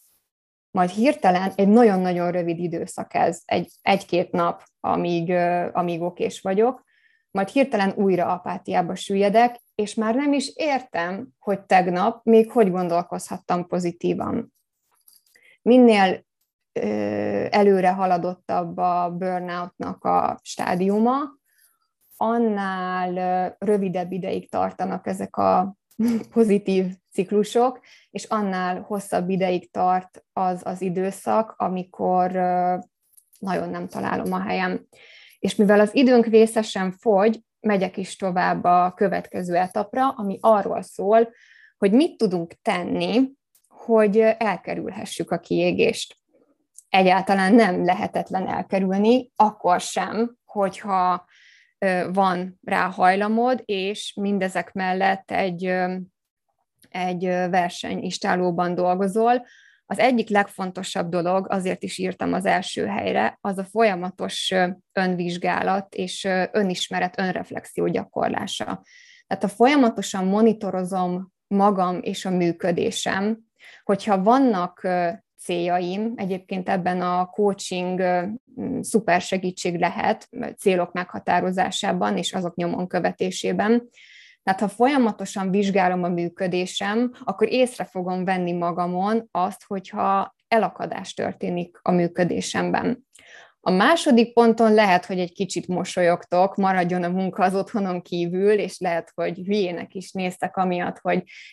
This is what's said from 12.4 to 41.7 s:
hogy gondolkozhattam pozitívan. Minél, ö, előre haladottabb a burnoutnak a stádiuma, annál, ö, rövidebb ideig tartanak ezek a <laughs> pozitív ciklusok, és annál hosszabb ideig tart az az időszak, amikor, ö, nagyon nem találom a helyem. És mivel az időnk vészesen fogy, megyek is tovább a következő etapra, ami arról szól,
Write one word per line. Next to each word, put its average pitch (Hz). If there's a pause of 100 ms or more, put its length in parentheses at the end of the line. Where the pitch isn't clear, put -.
hogy 214
gondolkozhattam 175
pozitívan. 175 (1080)
Minél, 220 (480)
ö, 208
előre 196
haladottabb 180
a 175
burnoutnak 180
a -
stádiuma, 208 (960)
annál, 190
ö, 180
rövidebb 185
ideig 185
tartanak 185
ezek 196
a 190 (200)
<laughs> 226
pozitív 202 (260)
ciklusok, 214 (300)
és -
annál 185
hosszabb 185
ideig 180
tart 185
az 185
az 185
időszak, 196
amikor, 185
ö, 180 (640)
nagyon 175
nem 175
találom -
a 185
helyem. 185 (520)
És 196
mivel 208
az 208
időnk 247
vészesen 220
fogy, 220 (200)
megyek 196
is 190
tovább 180
a 180
következő 180
etapra, 208
ami 202
arról 196
szól, 226 (500)